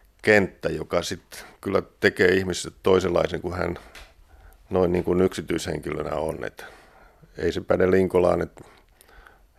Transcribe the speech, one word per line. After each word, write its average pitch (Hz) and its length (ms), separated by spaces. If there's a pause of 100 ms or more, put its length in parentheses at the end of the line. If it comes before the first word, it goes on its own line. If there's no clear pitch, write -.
(220)
kenttä, 104 480
joka 80 320
sit - 440 (160)
kyllä 95 200 (180)
tekee 104 280
ihmisestä 92 440 (120)
toisenlaisen 87 580
kuin 87 120
hän 87 260 (920)
noin 92 220
niin 90 120
kuin 90 180
yksityishenkilönä 78 960
on. 76 280
Et - 220 (720)
ei 85 140
se 90 100
päde 92 300
Linkolaan, 90 500
et - 200 (960)